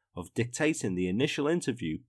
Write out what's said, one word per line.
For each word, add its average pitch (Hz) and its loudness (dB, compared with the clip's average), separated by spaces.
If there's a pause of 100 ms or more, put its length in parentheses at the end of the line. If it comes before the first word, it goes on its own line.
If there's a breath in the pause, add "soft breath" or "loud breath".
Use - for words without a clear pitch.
(160)
of 90 -10
dictating 123 0
the 90 2
initial 139 2
interview 123 0 (100)